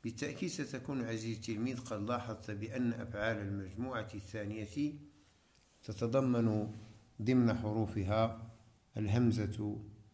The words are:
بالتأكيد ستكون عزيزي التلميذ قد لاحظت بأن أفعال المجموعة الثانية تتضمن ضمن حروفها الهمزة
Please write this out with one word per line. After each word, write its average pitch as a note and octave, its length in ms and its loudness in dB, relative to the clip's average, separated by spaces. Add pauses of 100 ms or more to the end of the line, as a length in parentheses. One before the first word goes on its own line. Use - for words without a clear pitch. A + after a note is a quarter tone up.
بالتأكيد C#3+ 440 -4
ستكون C3+ 540 -4
عزيزي A2+ 300 -4
التلميذ A#2 480 -4
قد G#2+ 200 -6
لاحظت A2 500 -4
بأن A2+ 420 -2
أفعال A2 440 -2
المجموعة G2+ 760 -4
الثانية A2 840 -4 (840)
تتضمن A2+ 920 2 (480)
ضمن A#2 320 6
حروفها G#2+ 960 2 (460)
الهمزة G#2 880 2 (280)